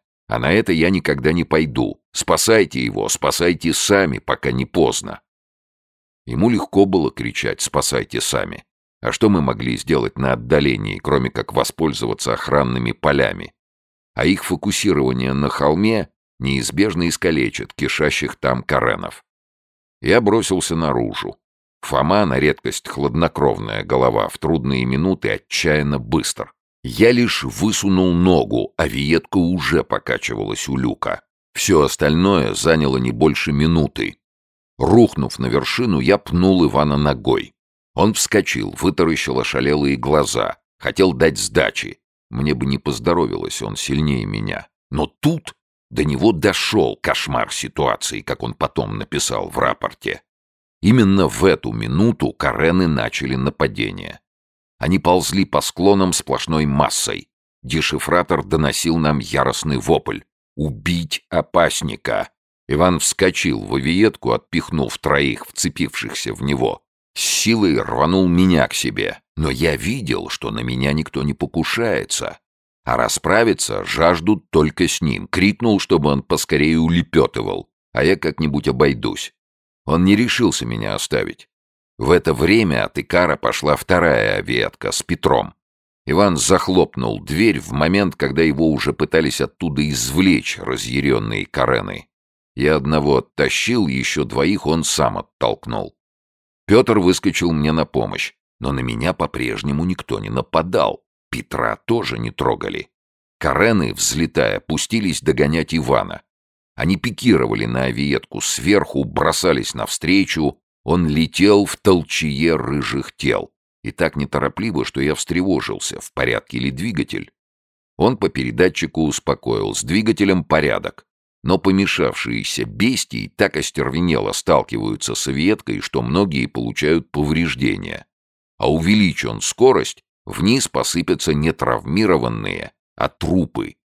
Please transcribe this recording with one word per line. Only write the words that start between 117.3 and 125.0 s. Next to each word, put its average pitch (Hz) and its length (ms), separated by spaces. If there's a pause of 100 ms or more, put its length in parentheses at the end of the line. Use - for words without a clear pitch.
Он 113 200
по - 120
передатчику 76 800
успокоил: 57 680
с - 80
двигателем 98 640
порядок. 60 600 (400)
Но 85 120
помешавшиеся 69 1080
бестии 57 640
так - 280
остервенело 69 760
сталкиваются 55 840